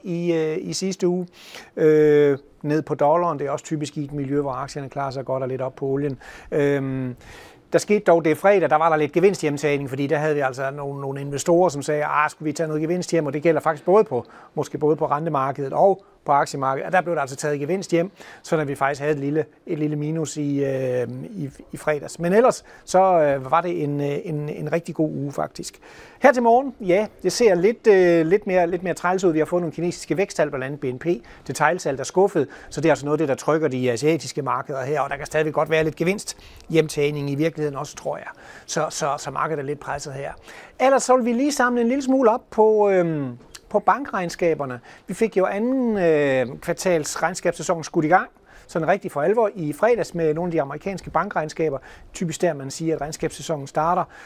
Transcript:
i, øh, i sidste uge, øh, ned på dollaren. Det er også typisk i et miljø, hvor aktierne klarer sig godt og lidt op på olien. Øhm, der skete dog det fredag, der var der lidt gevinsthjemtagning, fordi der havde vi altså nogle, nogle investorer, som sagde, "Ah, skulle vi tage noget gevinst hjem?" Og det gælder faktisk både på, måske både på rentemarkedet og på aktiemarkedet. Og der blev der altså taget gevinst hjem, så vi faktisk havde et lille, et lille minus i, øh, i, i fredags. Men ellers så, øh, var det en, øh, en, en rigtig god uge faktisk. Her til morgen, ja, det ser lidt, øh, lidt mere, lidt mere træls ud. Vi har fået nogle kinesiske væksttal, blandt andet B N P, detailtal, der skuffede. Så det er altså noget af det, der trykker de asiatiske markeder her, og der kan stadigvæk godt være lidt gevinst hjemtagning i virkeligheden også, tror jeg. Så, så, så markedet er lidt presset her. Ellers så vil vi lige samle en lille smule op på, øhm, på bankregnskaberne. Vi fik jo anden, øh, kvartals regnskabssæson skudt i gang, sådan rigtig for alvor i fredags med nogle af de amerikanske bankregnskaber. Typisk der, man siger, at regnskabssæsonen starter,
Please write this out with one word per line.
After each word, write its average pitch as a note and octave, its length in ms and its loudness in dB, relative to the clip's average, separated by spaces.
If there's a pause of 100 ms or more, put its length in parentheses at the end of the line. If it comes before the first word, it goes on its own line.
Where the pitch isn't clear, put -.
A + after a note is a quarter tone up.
i, E3+ 300 -4
øh, D#3 280 0
i F3 120 -8
sidste F#3 360 -2
uge, F3+ 180 -2 (500)
øh, D3+ 600 6 (240)
ned D3+ 200 0
på D3+ 120 -4
dollaren. D#3 440 2
Det C#3+ 80 -4
er C3+ 40 -4
også D3 140 -6
typisk D3 320 -6
i D3+ 80 -6
et C#3 80 -12
miljø, C#3+ 280 -2
hvor C#3 120 -4
aktierne C3+ 360 -10
klarer C#3 220 -6
sig B2+ 140 -10
godt C3 180 -4
og C3 60 -4
lidt C3 140 -6
op C3 140 -8
på C#3 100 -6
olien. C#3 320 -2 (340)
Øhm, C3+ 640 0 (560)
der E3+ 60 4
skete G#3 260 2
dog E3+ 200 6
det D#3 140 4
fredag, G3 320 4
der D3+ 60 4
var D#3+ 120 4
der D#3 80 4
lidt D3+ 160 0
gevinsthjemtagning, D3 760 2
fordi C3+ 180 -2
der D3+ 100 0
havde D3+ 180 0
vi D3 60 0
altså C3+ 300 -2
nogle, C#3 300 -10
nogle C#3 200 -8
investorer, E3+ 480 2
som C#3+ 140 -4
sagde, D3 220 0
"Ah, D3 260 2
skulle - 160 -10
vi D3+ 60 -2
tage D#3+ 140 -4
noget D3+ 140 -4
gevinst F3 300 -2
hjem?" D#3+ 160 2
Og C3+ 60 -4
det D3 100 -6
gælder D#3 180 4
faktisk D#3 240 -2
både G3+ 200 6
på, A#2+ 200 -4 (300)
måske D3 240 -6
både D3+ 180 2
på D#3 100 -2
rentemarkedet C#3 680 -2
og F#3 320 2 (200)
på - 80 2
aktiemarkedet. C#3 540 0
Og - 60 -8
der F3+ 80 4
blev E3+ 140 -4
der D3+ 60 -2
altså C3+ 160 -6
taget D3 240 -4
gevinst F3 300 -4
hjem, E3+ 200 0 (320)
så D#3 220 -2
vi C#3 100 -4
faktisk C#3 260 -2
havde D3 120 0
et D3 60 -2
lille, C#3+ 260 -2 (220)
et D#3 120 -6
lille D3+ 180 -2
minus D#3 400 -4
i, C#3+ 280 -2
øh, B2+ 440 -2 (220)
i, E3 200 -8 (220)
i - 40 -14
fredags. - 420 -4
Men F3 140 -2
ellers A#3 320 4 (200)
så, F#3 360 6
øh, C#3 300 2
var D#3+ 100 4
det E3+ 240 -4
en, C#3+ 160 -2
øh, C#3+ 240 -2
en, D3 240 -6
en D3+ 240 -6
rigtig E3+ 220 -4
god D#3 160 0
uge C#3+ 220 -6
faktisk. - 460 -8 (400)
Her C4+ 140 6
til A#3+ 100 2
morgen, A#3+ 380 4
ja, G3 260 2 (160)
det F3+ 100 0
ser A3 220 4
lidt, G3 320 2
øh, F3 400 6
lidt G3+ 200 0
mere, F#3 200 2
lidt F3 160 -4
mere F3 120 -2
træls F#3 300 -2
ud. F3 80 4
Vi D#3 60 0
har D3+ 80 2
fået F3 160 -2
nogle D#3+ 100 -4
kinesiske D#3+ 440 -4
væksttal, E3+ 340 -2
blandt C3 140 -6
andet C#3+ 160 -8
B - 40 -10
N B2+ 140 -4
P, - 80 -8 (400)
detailtal, D3+ 520 0
der C3 60 -6
skuffede. F#3 420 2 (240)
Så - 100 -8
det D#3 80 2
er D3+ 40 6
altså C3 140 -2
noget D3 80 0
af D3 40 -2
det, D3+ 100 0
der C3+ 60 0
trykker D#3 340 0
de B2+ 240 -2
asiatiske D3 500 -2
markeder C3 400 -6
her, C#3+ 180 -4
og C#3 100 -4
der C#3+ 60 -6
kan D3 100 -12
stadigvæk D#3 280 -2
godt D3+ 160 0
være D#3+ 140 2
lidt D#3 120 -4
gevinst F#3 400 -4 (320)
hjemtagning D3 640 0
i C#3 40 -2
virkeligheden D3+ 420 -2
også, C#3+ 200 -10
tror - 200 -8
jeg. - 100 -14 (400)
Så, D#3 240 -4
så, C#3+ 280 -4
så D3 120 -10
markedet D3 280 -4
er C#3+ 60 -6
lidt C#3+ 160 -8
presset C#3+ 320 -10
her. C#3 200 -10 (480)
Ellers C4 220 4
så B3+ 140 4
vil B3+ 80 2
vi A#3+ 80 0
lige C4+ 200 0
samle B3 280 0
en A#3 80 2
lille C#4 140 0
smule C4 280 4
op A#3 200 0
på, G#3+ 400 4
øhm, D#3 480 0 (320)
på G#3 80 2
bankregnskaberne. F3 1000 -2 (260)
Vi F#3+ 80 -8
fik - 220 0
jo F#3 100 4
anden, A3+ 500 0
øh, D3 640 2
kvartals E3+ 640 -2
regnskabssæson E3+ 640 -2
skudt E3 200 -2
i D3+ 40 0
gang, G3 200 4 (380)
sådan D#3+ 220 -4
rigtig F#3+ 240 0
for C#3+ 100 -2
alvor G#3 320 2
i D#3 180 -6
fredags G#3+ 420 0
med D#3+ 200 0
nogle F3 140 -4
af E3+ 40 -6
de D#3 100 0
amerikanske D3+ 480 -8
bankregnskaber. D#3+ 680 -2 (360)
Typisk D#3+ 260 -6
der, E3+ 120 2
man C#3 180 -8
siger, D#3+ 240 -4
at - 60 -6
regnskabssæsonen D3+ 640 -8
starter, E3 380 0 (220)